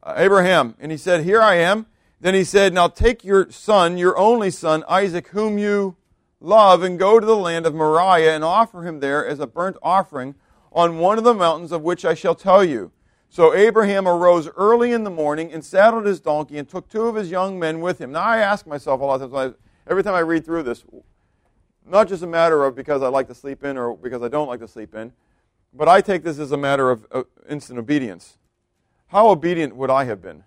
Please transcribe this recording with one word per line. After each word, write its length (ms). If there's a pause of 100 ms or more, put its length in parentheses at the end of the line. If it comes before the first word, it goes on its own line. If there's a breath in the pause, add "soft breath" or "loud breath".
uh, 140
"Abraham," 640
and 120
he 60
said, 260
"Here 180
I 140
am." 300 (340)
Then 140
he 100
said, 300
"Now 160
take 340
your 260
son, 480
your 200
only 340
son, 380
Isaac, 400
whom 280
you 380 (460)
love, 420
and 160
go 200
to 60
the 100
land 300
of 80
Moriah 640
and 80
offer 420
him 140
there 260
as 140
a 80
burnt 340
offering 540 (380)
on 260
one 180
of 60
the 100
mountains 380
of 100
which 220
I 120
shall 200
tell 300
you." 260 (380)
So 240
Abraham 540
arose 500
early 340
in 140
the 40
morning 440
and 100
saddled 420
his 140
donkey 380
and 100
took 220
two 140
of 120
his 160
young 280
men 200
with 220
him. 100
Now 120
I 160
ask 280
myself 340
a 40
lot 160
of 100
times, 240 (300)
every 180
time 120
I 40
read 260
through 180
this, 200 (1040)
not 220
just 160
a 40
matter 380
of 100
because 280
I 40
like 200
to 80
sleep 280
in 140
or 180
because 280
I 60
don't 180
like 140
to 60
sleep 280
in, 180 (600)
but 140
I 140
take 220
this 160
as 120
a 60
matter 320
of, 220
uh, 120 (240)
instant 300
obedience. 640 (680)
How 220
obedient 460
would 160
I 140
have 180
been? 240